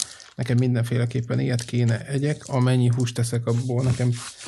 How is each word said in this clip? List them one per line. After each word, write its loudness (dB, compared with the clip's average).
nekem 0
mindenféleképpen 0
ilyet 0
kéne 0
egyek. -2
Amennyi 4
húst 0
teszek, -2
abból 0
nekem 2